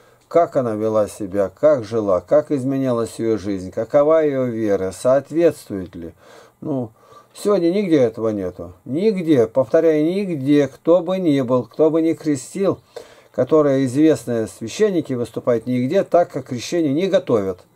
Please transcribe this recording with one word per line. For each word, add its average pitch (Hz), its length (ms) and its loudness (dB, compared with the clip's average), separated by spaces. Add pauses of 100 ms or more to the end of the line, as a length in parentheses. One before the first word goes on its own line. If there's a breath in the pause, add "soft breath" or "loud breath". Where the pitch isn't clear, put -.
(300 soft breath)
Как 165 260 0
она 120 180 -2
вела 107 340 0
себя, 98 420 -4
как 143 340 0
жила, 101 360 0
как 147 300 0
изменялась 131 720 -2
ее 113 180 0
жизнь, 92 340 -8
какова 147 520 2
ее 135 220 0
вера, 101 460 -2
соответствует 135 1040 -2
ли? 85 180 -14 (480 loud breath)
Ну, 135 280 -6 (460 soft breath)
сегодня 185 340 0
нигде 180 280 2
этого 113 320 0
нету. 92 440 -6 (120)
Нигде, 165 600 2
повторяю, 156 580 2
нигде, 151 640 0
кто 170 340 2
бы 185 180 -4
ни 151 220 2
был, 123 220 0
кто 151 280 0
бы 165 100 0
ни 160 120 0
крестил, 156 680 -4 (520 loud breath)
которые 135 540 2
известные 127 640 0
священники 165 680 -2
выступают, 120 540 -2
нигде 127 360 0
так, 175 280 2
как 175 160 -10
крещение, 147 440 -4
не 175 160 -2
готовят. 101 520 0 (160 soft breath)